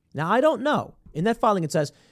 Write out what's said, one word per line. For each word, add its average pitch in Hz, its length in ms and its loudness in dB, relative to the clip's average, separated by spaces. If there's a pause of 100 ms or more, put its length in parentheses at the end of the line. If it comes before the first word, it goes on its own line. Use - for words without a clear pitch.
(140)
Now, 160 160 -4
I 233 100 2
don't 302 220 2
know. 262 320 -2 (180)
In 160 120 -4
that 226 140 0
filing, 202 260 2
it 147 80 -6
says 151 200 -2 (200)